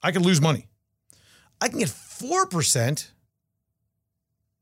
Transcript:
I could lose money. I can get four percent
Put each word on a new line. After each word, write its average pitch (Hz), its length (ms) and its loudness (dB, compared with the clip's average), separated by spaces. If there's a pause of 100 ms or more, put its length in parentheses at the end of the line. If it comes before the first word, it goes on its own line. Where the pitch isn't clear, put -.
I 175 100 0
could 175 100 2
lose 175 180 4
money. - 280 0 (920)
I 240 80 2
can - 100 -6
get 196 100 0
four 349 580 -4
percent 151 680 -2 (1500)